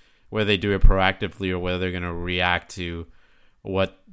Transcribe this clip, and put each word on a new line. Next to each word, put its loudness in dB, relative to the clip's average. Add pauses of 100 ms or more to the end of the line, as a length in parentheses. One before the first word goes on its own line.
(280)
whether -2
they 2
do 0
it -2
proactively 4
or -2
whether -4
they're -4
gonna -6
react -2
to -8 (540)
what, -2 (160)